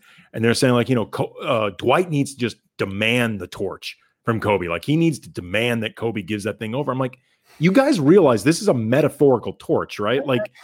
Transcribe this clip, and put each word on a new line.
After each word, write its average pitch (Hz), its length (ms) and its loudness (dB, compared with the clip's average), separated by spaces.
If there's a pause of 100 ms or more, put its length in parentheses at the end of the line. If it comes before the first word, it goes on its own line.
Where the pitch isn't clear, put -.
(320)
and 113 120 -2
they're 117 100 4
saying, 127 200 2
like, 120 140 2
you 127 80 2
know, 104 100 -2
Co-, - 340 -6
uh, 113 380 -2
Dwight 156 320 0
needs 143 220 -2
to - 80 -20
just 117 160 -4 (200)
demand 110 640 -2
the 90 60 -10
torch - 500 -12 (280)
from 113 160 -2
Kobe. 98 260 0
Like, 85 180 -6
he 147 120 0
needs 165 240 0
to - 80 -20
demand 107 560 -4
that 110 100 -8
Kobe 110 280 -6
gives 101 200 -6
that 104 160 -6
thing 110 160 -8
over. 139 160 -4
I'm 131 80 -4
like, 131 200 -6 (420)
"You 170 100 4
guys 262 300 2
realize 139 420 6
this 160 180 2
is 208 60 -6
a 196 80 2
metaphorical 127 880 2
torch, 104 400 -4
right? 123 260 -2
Like, 131 240 -2 (120)